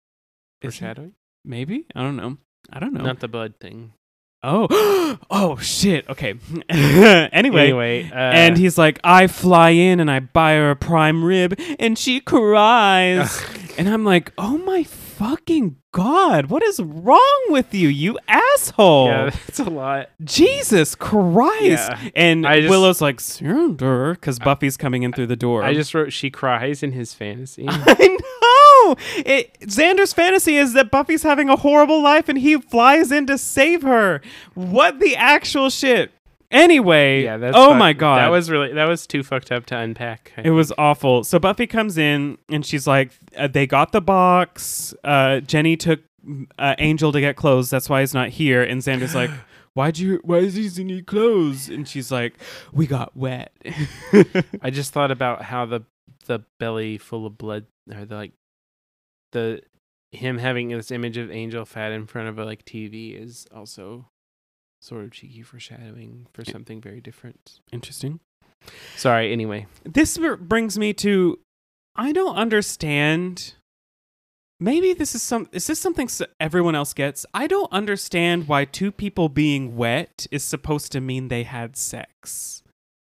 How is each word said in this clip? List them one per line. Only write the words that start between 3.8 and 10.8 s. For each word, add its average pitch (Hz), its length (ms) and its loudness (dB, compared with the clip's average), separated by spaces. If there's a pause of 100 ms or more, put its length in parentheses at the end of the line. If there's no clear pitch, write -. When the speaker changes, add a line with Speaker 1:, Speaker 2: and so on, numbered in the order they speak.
Speaker 1:
Oh. 175 260 -2
<gasps> 381 640 -2
Oh, 185 280 -2
shit. - 520 -2
Okay. 131 240 -8 (180)
<laughs> - 180 -12
Anyway. 170 960 6
Speaker 2:
Anyway, 123 440 -2
uh, - 40 -12
Speaker 1:
And 165 420 4
he's 180 200 2
like, 156 260 4
"I 185 240 8
fly 170 420 4
in 180 300 4
and 156 120 2
I 135 80 0
buy 156 360 2
her 147 160 2
a 139 40 -2
prime 160 480 0